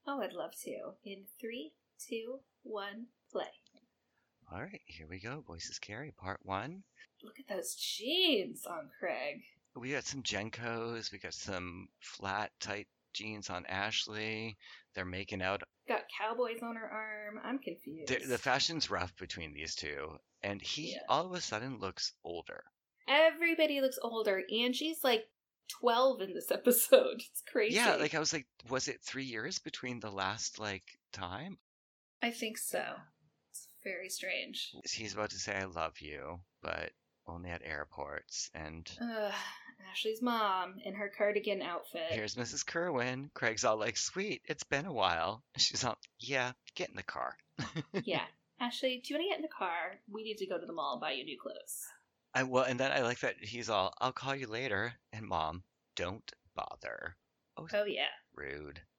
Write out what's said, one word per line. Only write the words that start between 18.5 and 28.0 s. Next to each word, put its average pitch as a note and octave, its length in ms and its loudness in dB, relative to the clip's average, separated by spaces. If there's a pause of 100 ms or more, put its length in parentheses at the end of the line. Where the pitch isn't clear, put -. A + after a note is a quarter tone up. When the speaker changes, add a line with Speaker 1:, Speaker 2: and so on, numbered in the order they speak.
Speaker 2:
rough F2+ 260 0
between E2+ 360 -8
these D#2 220 -6
two. D2+ 420 -6 (260)
And G2+ 200 -4
he - 300 -4
Speaker 1:
Yeah. - 60 -8 (100)
Speaker 2:
all D#3 180 4
of F3+ 60 -8
a F3+ 80 -4
sudden A#2 400 -4
looks - 320 -4 (120)
older. E2 380 -6 (460)
Speaker 1:
Everybody D#4+ 720 8
looks C4 220 2
older. G#3+ 400 4 (100)
Angie's, B3+ 500 2
like, A#3 220 8 (560)
twelve B3 400 8
in F#3+ 140 -2
this - 160 -4
<laughs> - 20 6
episode. - 640 10 (140)
It's - 200 -8
crazy. A3 260 2
Speaker 2:
Yeah, A3 200 8
like, D3+ 180 2